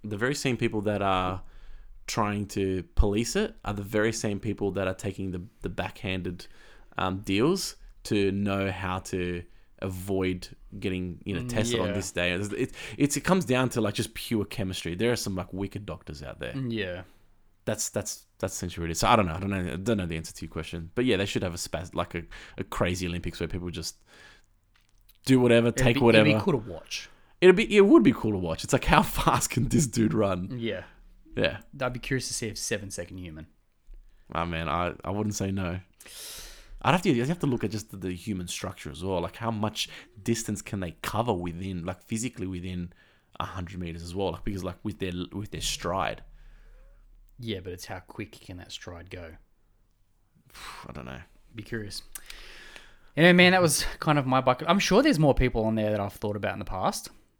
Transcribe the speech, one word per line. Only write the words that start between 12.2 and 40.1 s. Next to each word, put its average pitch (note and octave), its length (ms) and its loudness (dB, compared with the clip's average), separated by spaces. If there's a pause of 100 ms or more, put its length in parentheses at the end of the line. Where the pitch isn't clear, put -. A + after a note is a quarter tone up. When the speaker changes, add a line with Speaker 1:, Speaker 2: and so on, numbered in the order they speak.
Speaker 1:
It's, G2+ 200 -2
it, - 200 -4 (240)
it's, D3 200 2
it C#3 40 -2
comes F#3 240 2
down B2+ 260 2
to, A#2+ 100 0
like, G#2 140 0
just - 200 -4
pure G#2+ 300 -2
chemistry. F#2 500 -6
There A2+ 180 2
are A2+ 40 2
some, G2+ 200 -6
like, F2 160 -6
wicked G2 340 -6
doctors D#2 360 -12
out - 180 -12
there. - 140 -6
Speaker 2:
Mm, C3 180 -4
yeah. F#2 300 -4 (640)
Speaker 1:
That's, A2 240 -2
that's, - 340 -6 (140)
that's F#2+ 160 -4
essentially E2+ 300 -6
what E2 60 -4
it - 20 -2
is. E2 80 -2
So A2 80 4
I A#2 80 8
don't G2+ 100 6
know. D#2+ 80 -2
I F#2 60 -6
don't G2 100 -4
know. F2+ 240 -2
I - 20 -4
don't G#2 220 0
know F2+ 80 -2
the E2 100 -4
answer D#2+ 160 -8
to - 140 -12
your - 40 -14
question. E2 440 -8
But B2 100 0
yeah, A2 140 4
they G2 80 2
should - 160 -2
have F2+ 120 -2
a F2 40 -8
spas-, D#2+ 360 -8
like, E2+ 200 -4
a, E2+ 80 -4 (340)
a - 80 -6
crazy F2+ 420 -2
Olympics F2 340 -6
where E2+ 80 -2
people F2+ 220 -6
just D#2+ 260 -10 (1300)
do C3 140 8
whatever, A#2 280 8
Speaker 2:
It'd A#2 80 0
Speaker 1:
take B2+ 200 4
Speaker 2:
be, C#3 40 2
Speaker 1:
whatever. A2 280 8
Speaker 2:
it'd G#2+ 120 4
be - 40 -6
cool D3+ 160 2
to G2+ 100 -12
watch. - 380 -10 (320)
Speaker 1:
It'd F3+ 160 10
be, G#3 200 2
it G3+ 100 10
would C4+ 160 10
be D3 100 8
cool A2 200 0
to G2 60 0
watch. E2 260 -2
It's - 80 0
like, C3+ 140 2
how D#3+ 160 8
<laughs> - 160 -2
fast - 320 2
can A2+ 180 0
this A#2+ 180 4
dude A2 280 2
run? G2 440 0
Speaker 2:
Yeah. A2+ 260 -4 (520)
Speaker 1:
Yeah. - 220 0 (220)
Speaker 2:
I'd B2+ 120 -2
be B2 80 -8
curious - 280 -4
to - 60 -6
see A#2 140 -6
if G#2 100 -10
seven G2 320 -6
second F#2 280 -10
human. D#2 280 -12 (880)
Speaker 1:
Oh, E2 100 -2
man, E2 240 -2
I, E2+ 240 0 (120)
I F2 60 -4
wouldn't G#2 240 -2
say G2 160 -2
no. F#2+ 300 -4 (1040)
I'd B2+ 100 4
have F3+ 100 4
to, F3 80 4
you'd B2 180 4
have E3+ 120 0
to C#3+ 60 0
look B2 160 0
at G#2 80 0
just G#2+ 200 -6
the, G2+ 80 -14
the F#2 140 -4
human F2+ 360 -6
structure - 420 -8
as D#2 140 -10
well. F#2 160 0
Like, E2+ 160 -6
how A2+ 140 -4
much G#2+ 400 -4 (320)